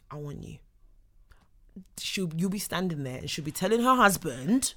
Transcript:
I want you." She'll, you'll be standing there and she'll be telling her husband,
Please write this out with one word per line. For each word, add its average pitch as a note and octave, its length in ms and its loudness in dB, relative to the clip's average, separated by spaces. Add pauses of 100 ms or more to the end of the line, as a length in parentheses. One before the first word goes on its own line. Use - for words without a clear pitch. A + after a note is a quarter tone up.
I D3 80 -12
want D3 260 -10
you." - 140 -14 (1400)
She'll, F#3 380 -4
you'll F3+ 140 0
be G3+ 100 -2
standing E3+ 440 -2
there B2+ 160 -6
and D3 100 -8
she'll D3+ 160 -6
be D3+ 60 -4
telling G#3+ 300 2
her B3+ 140 6
husband, F3 800 4